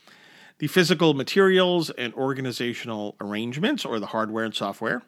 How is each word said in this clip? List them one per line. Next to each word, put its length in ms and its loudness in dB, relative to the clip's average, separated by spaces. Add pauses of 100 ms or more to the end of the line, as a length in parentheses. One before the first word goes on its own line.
(600)
the 80 -2
physical 460 4
materials 760 4
and 240 -6
organizational 1080 -4
arrangements, 640 -4
or 160 -4
the 60 -6
hardware 400 -2
and 100 -6
software, 520 -4